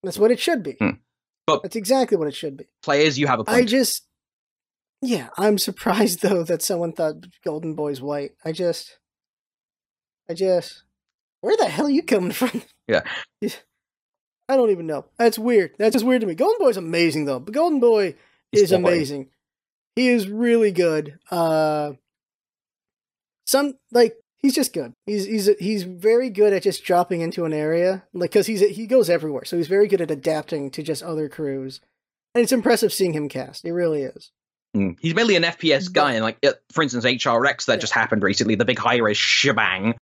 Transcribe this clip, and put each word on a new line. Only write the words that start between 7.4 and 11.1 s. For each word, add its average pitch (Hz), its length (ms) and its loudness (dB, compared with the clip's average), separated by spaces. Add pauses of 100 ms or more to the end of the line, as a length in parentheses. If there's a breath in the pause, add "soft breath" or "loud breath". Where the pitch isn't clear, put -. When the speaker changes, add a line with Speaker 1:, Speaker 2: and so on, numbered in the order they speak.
Speaker 1:
Golden 156 320 -6
Boy's 147 260 -6
white. 143 300 -8 (140)
I 160 60 -6
just, 170 460 -6 (1300)
I 170 40 -8
just, 180 500 -2 (580)